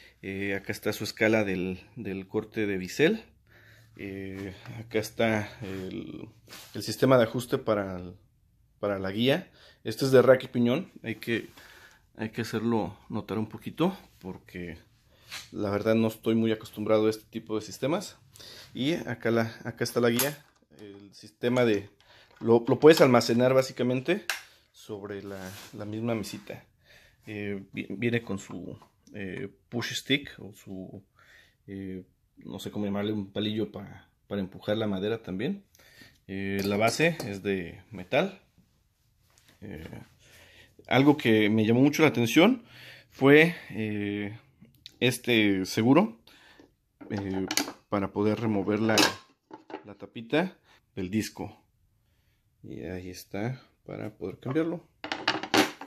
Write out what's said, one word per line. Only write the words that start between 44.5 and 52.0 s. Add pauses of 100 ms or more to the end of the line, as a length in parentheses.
este
seguro, (920)
eh, (420)
para
poder
remover
la, (880)
la
tapita (380)
del
disco. (1000)